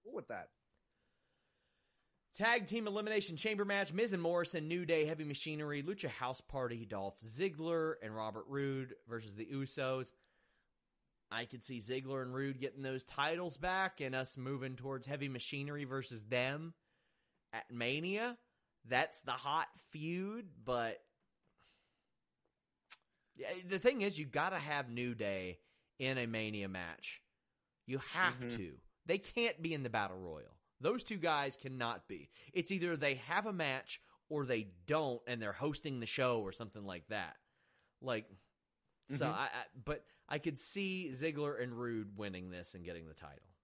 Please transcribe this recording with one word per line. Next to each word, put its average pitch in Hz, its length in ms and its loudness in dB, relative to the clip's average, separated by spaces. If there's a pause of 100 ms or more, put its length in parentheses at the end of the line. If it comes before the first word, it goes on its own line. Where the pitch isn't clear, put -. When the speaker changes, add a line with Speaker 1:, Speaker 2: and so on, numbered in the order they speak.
Speaker 1:
cool 220 100 -12
with - 140 -6
that. 95 200 -6 (1900)
Speaker 2:
Tag 226 320 4
team 220 200 0
elimination 208 500 2
chamber 208 280 2
match, 202 280 2
Miz 202 200 4
and 180 100 0
Morrison, 170 460 2
New 175 160 0
Day, 156 220 6
Heavy 156 180 0
Machinery, 147 580 -2
Lucha 180 260 -2
House 127 320 -2
Party, 120 440 -2
Dolph 98 400 -4
Ziggler, 160 800 2
and 107 120 -4
Robert 110 340 -2
Roode 135 460 0 (140)
versus 110 260 -6
the 107 120 -4
Usos. 131 680 -2 (1160)
I 117 160 -2
could 120 180 -10
see 127 160 -6
Ziggler 131 420 -2
and 127 120 -4
Roode 135 260 0
getting 135 220 -4
those 131 220 -2
titles 165 520 2
back 185 440 2
and 131 140 0
us 131 220 0
moving 131 400 -2
towards 131 300 -4
Heavy 139 220 -2
Machinery 143 560 -2
versus 123 400 -4
them 131 500 2 (800)
at - 200 -6
Mania. 175 640 0 (520)
That's 127 340 4
the 135 100 0
hot 139 340 2 (240)
feud, 185 560 -2 (180)
but 117 340 2 (2500)
yeah, - 120 -4 (200)
the 190 100 2
thing 247 240 6
is, 196 160 2
you 151 80 0
gotta 165 320 2
have 143 320 0
New 120 240 0
Day 95 440 -2 (400)
in 131 200 2
a 120 80 2
Mania 107 420 0
match. 90 520 -6 (640)
You 131 120 -2 (140)
have 170 280 6
Speaker 1:
Mm-hmm. 120 160 -4
Speaker 2:
to. 90 160 -4 (340)
They 175 120 4
can't 233 440 -2
be 165 120 0
in 143 80 -2
the 120 80 -2
Battle 98 280 0
Royal. 80 360 -8 (260)
Those 214 220 2
two 214 140 -4
guys 151 440 2
cannot 120 480 -2
be. 76 220 -8 (220)
It's 175 180 0
either 175 260 2
they 139 200 4 (100)
have 185 200 2
a 214 60 0
match 143 480 0 (280)
or 147 180 2
they 113 220 2 (180)
don't, 143 400 4
and 120 160 0
they're 104 100 0
hosting 139 460 0
the 113 80 -2
show 123 340 4
or 95 120 -2
something 104 320 -8
like 90 240 -6
that. 92 280 -2 (640)
Like, 117 260 0 (840)
so 131 180 0
Speaker 1:
Mm-hmm. 117 80 2
Speaker 2:
I, 117 100 2
I, 120 200 -2 (200)
but 151 200 -2 (240)
I 147 100 0
could 143 200 0
see 185 540 0
Ziggler 143 480 0
and 123 120 0
Roode 113 440 -2
winning 92 340 -4
this 90 240 -8
and 90 100 -10
getting 85 240 -6
the 76 60 -12
title. 71 240 -14 (260)